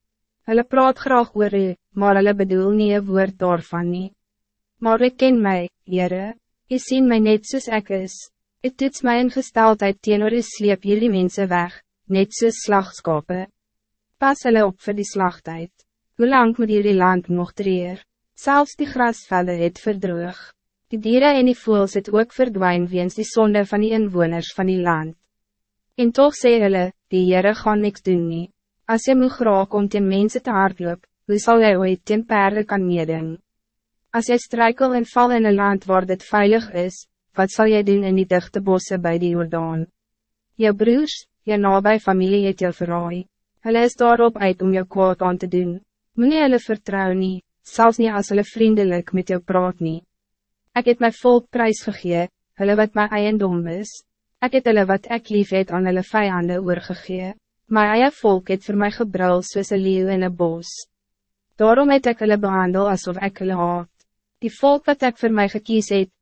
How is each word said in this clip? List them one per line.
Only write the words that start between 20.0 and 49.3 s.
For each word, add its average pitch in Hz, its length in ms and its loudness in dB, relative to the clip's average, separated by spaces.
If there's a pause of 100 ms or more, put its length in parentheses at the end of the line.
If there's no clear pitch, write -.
Die 220 220 -8
diere 277 260 4
en 254 160 4
die 240 80 -4
voëls 202 400 0
het 202 80 -14
ook 220 240 0
verdwyn 185 560 0
weens 180 320 -4
die 220 80 -6
sonde 208 400 2
van 214 160 -2
die 220 160 -2
inwoners 170 560 -2
van 185 160 -2
die 185 80 0
land. 160 380 -4 (840)
En 233 160 2
toch 285 240 4
sê 233 240 4
hulle, 185 280 0 (200)
"Die 185 160 2
Heere 185 260 2
gaan 214 300 -2
niks 196 180 -4
doen 175 260 -2
nie." 170 220 -8 (380)
As 226 180 -2
jy 262 80 4
moeg 254 260 2
raak 196 340 2
om 202 140 0
teen 202 200 -2
mense 202 320 0
te 247 100 -8
hardloop, 185 540 -2 (220)
hoe 208 120 0
sal 233 220 4
jy 208 160 4
ooit 185 280 0
teen 214 200 -2
perde 208 400 0
kan 196 220 -2
meeding? 160 520 -4 (720)
As 233 180 -4
jy 240 100 2
struikel 240 560 0
en 240 100 -2
val 247 280 2
in 226 120 2
een 208 100 4
land 202 300 0
waar 185 220 0
dit 185 160 -4
veilig 208 520 0
is, 180 320 -8 (280)
wat 190 160 0
zal 220 220 2
jy 208 100 2
doen 202 240 2
in 190 120 2
die 185 120 0
digte 180 320 -2
bosse 190 400 -2
by 170 160 -2
die 175 160 -2
Jordaan? 165 520 -4 (760)
Jou 214 180 4
broers, 240 460 0 (180)
jou 208 160 -2
nabij 202 460 2
familie 196 420 2
het 190 160 -2
jou 175 100 0
verraai. 175 520 -6 (420)
Hulle 233 220 2
is - 100 -4
daarop 233 400 4
uit 185 240 0
om 185 120 0
jou 185 120 -2
kwaad 185 360 0
aan 180 160 0
te 180 120 -8
doen. 180 280 -2 (360)
Moenie 294 300 2
hulle 247 180 4
vertrou 196 460 -4 (100)
nie, 185 240 -4 (200)
selfs 233 360 2
nie 226 140 2
as 202 180 -4
hulle 208 160 2
vriendelijk 208 720 0
met 185 140 -4